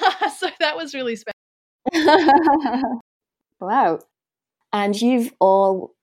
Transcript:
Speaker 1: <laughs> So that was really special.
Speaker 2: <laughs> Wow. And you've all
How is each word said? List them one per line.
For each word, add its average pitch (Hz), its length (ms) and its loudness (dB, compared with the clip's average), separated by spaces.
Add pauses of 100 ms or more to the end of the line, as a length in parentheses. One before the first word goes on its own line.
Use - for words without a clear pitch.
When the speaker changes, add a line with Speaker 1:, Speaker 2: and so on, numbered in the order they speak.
(120)
Speaker 1:
<laughs> - 260 -6
So 349 120 -6 (100)
that 311 160 -2
was 320 180 -10
really 254 220 -6
special. 220 180 -14 (600)
Speaker 2:
<laughs> 285 1080 2 (580)
Wow. 190 400 0 (760)
And 202 280 -2
you've 240 380 0
all 190 640 2